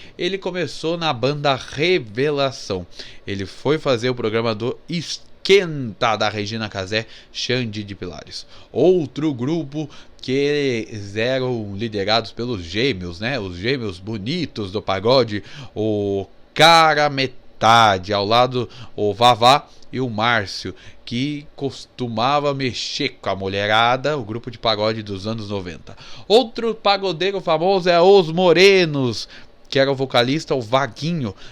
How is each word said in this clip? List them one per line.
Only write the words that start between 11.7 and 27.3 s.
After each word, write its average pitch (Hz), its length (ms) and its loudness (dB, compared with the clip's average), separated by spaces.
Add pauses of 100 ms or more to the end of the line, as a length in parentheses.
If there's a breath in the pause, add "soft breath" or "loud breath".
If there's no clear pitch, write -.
liderados 107 560 -2
pelos 113 320 -6
gêmeos, 90 560 -4
né? 123 180 -4
Os 92 200 -8
gêmeos 110 400 -4
bonitos 107 720 -6
do 104 80 -2
pagode, 104 640 0 (320 loud breath)
o 104 500 -2 (280)
Cara 156 560 6
Metade, 110 1040 4
ao 101 100 0
lado 123 420 2 (300 loud breath)
o 104 160 0
Vavá 120 560 6 (240 loud breath)
e 120 80 -6
o 131 80 -2
Márcio, 104 680 -2 (300 loud breath)
que 143 500 -6
costumava 131 1000 -2
mexer 135 640 -4
com - 80 -4
a 98 80 -2
mulherada, 110 800 0
o 127 80 -6
grupo 117 260 -10
de 107 80 -18
pagode 110 440 0
dos 98 240 -8
anos 110 240 -6
noventa. 90 460 -10 (300 loud breath)
Outro 226 480 2
pagodeiro 190 640 -2